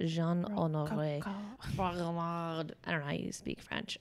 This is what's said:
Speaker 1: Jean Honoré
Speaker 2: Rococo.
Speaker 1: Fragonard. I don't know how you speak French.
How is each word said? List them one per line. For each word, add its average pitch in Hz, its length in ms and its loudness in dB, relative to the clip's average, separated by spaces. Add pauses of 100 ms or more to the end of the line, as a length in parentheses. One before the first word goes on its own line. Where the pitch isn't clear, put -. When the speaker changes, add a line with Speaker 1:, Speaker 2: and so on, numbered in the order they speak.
Speaker 1:
Jean 165 440 4
Honoré 151 800 2
Speaker 2:
Rococo. 196 120 -4 (400)
Speaker 1:
Fragonard. 170 960 0 (120)
I 170 60 -2
don't 165 100 2
know 143 60 -2
how 151 60 0
you - 200 -2
speak - 280 -4
French. - 400 -4